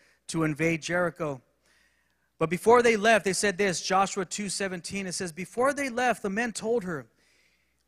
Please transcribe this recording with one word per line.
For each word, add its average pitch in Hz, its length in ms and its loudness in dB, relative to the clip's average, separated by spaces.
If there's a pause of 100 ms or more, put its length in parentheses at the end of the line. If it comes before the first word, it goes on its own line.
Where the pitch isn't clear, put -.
(280)
to 160 160 -2
invade 156 380 0
Jericho. 165 600 -4 (1000)
But 160 100 0
before 226 320 6
they 233 160 4
left, 208 280 4
they 190 80 2
said 196 240 0
this, 190 240 0
Joshua 190 440 0
two 202 240 -8
seventeen, 190 580 -6
it 175 60 -6
says, 180 180 -6
"Before 226 420 -2
they 269 160 -6
left, 240 340 0
the 208 60 -4
men 220 220 -2
told 220 320 -2
her, 160 220 -8 (840)